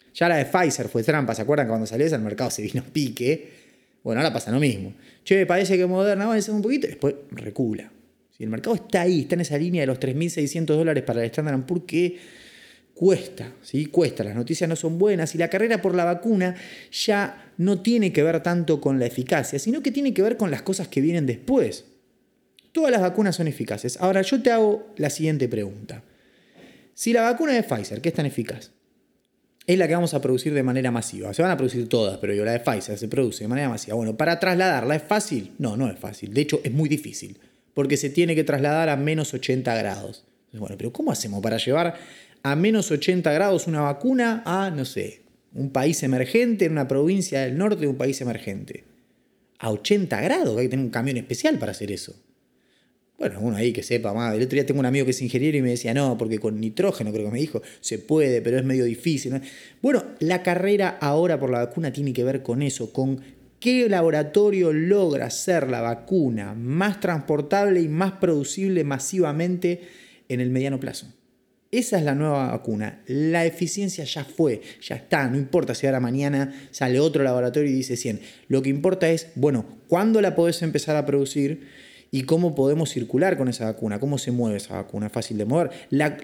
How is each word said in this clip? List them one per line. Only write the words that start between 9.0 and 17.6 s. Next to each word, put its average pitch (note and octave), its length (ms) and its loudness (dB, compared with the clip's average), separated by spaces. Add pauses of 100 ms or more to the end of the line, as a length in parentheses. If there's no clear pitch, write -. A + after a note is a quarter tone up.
ahí, F3 180 2
está C3+ 140 -2
en F3 80 0
esa D3 160 -2
línea E3+ 240 0
de C3 60 0
los B2+ 120 -2
tres C3 160 -2
mil E3+ 140 -2
seiscientos D#3 480 0
dólares D#3 260 2
para A#2 160 -2
el A#2 60 0
Standard D3+ 300 -2
and C3 100 -2
Poor's, F3 200 -2
que F3 320 0 (840)
cuesta, F3 640 0
¿sí? D3+ 240 -4
Cuesta, C#3 380 0
las G2+ 100 -8
noticias C#3 340 -2
no E3 80 -2
son E3 220 -4
buenas F#3 360 2
y D#3+ 40 -6
la E3+ 100 2
carrera G#3+ 320 0
por F#3 140 0
la F3 100 2
vacuna F3+ 500 0 (380)
ya - 640 -2
no F#3 240 2